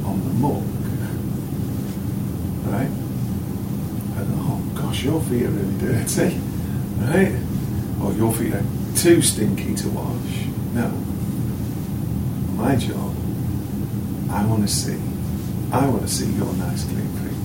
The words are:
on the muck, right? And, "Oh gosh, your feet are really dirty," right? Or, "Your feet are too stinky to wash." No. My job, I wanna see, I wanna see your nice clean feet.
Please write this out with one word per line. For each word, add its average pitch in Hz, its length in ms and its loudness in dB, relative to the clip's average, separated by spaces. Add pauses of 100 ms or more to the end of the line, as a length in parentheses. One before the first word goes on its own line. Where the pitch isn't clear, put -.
on - 220 0
the - 80 -2
muck, - 300 2 (2000)
right? - 180 0 (1300)
And, - 100 -2 (140)
"Oh - 180 0 (160)
gosh, - 300 -2
your 156 160 2
feet - 240 2
are - 60 2
really 98 260 0
dirty," - 640 2 (580)
right? 170 340 6 (680)
Or, 101 120 0
"Your 113 200 4
feet - 200 0
are 101 120 0 (300)
too - 260 8
stinky - 540 2
to - 140 -2
wash." - 580 -2 (260)
No. 120 180 2 (1700)
My - 180 4
job, - 400 0 (1120)
I - 160 2
wanna 107 220 4
see, - 300 0 (760)
I 139 160 4
wanna - 200 2
see - 260 0
your - 200 0
nice - 300 0
clean - 240 -2 (140)
feet. - 240 -4